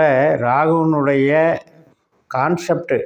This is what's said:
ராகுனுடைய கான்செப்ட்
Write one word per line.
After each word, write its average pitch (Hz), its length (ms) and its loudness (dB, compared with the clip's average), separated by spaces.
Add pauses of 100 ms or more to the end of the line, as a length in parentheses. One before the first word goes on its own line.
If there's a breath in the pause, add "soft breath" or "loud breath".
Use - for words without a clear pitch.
(440)
ராகுனுடைய 143 880 0 (960)
கான்செப்ட் 160 640 -2 (120)